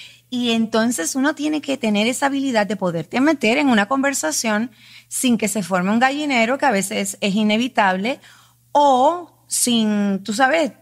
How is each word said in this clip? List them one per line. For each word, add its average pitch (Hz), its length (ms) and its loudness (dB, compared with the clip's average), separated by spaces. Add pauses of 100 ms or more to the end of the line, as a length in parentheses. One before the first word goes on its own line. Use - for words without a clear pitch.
(320)
Y 240 200 -2
entonces 226 640 0
uno 277 200 0
tiene 302 240 -4
que 277 160 -4
tener 214 320 0
esa 254 180 -2
habilidad 269 400 0
de 208 100 -4
poderte 175 440 -4
meter 269 380 2
en 294 100 2
una 208 180 4
conversación 262 840 -2 (380)
sin 240 300 0
que 220 100 -2
se 214 160 -4
forme 185 260 0
un 220 100 2
gallinero, 269 580 0
que 294 80 0
a 269 40 4
veces 196 500 -2
es 202 140 0
inevitable, 214 840 0 (520)
o 285 640 2 (120)
sin, 208 720 0
tú 214 100 -8
sabes, 269 380 2 (120)